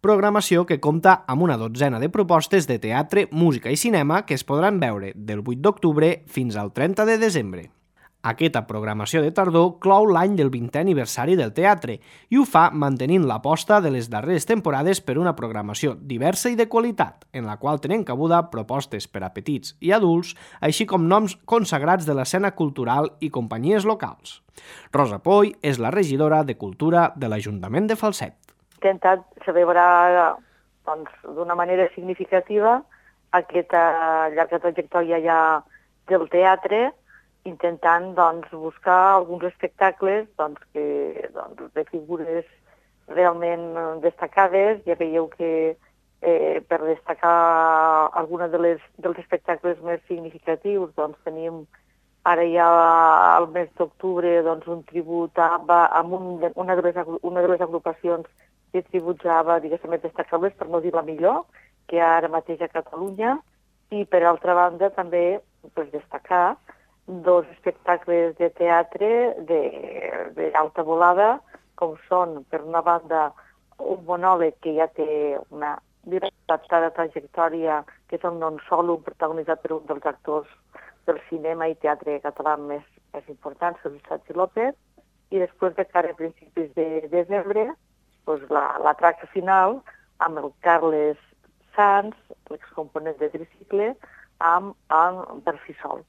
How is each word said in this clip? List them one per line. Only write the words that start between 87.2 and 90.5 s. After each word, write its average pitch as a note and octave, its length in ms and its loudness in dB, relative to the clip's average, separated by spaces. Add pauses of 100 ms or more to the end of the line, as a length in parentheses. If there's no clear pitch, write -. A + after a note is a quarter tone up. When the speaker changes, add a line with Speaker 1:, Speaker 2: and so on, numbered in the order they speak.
Speaker 2:
doncs, D3 240 -6
la, C#3+ 220 0 (100)
la - 160 2
traca E3+ 320 0
final F#3+ 480 2 (400)
amb D#3+ 240 -4
el C#3 160 -10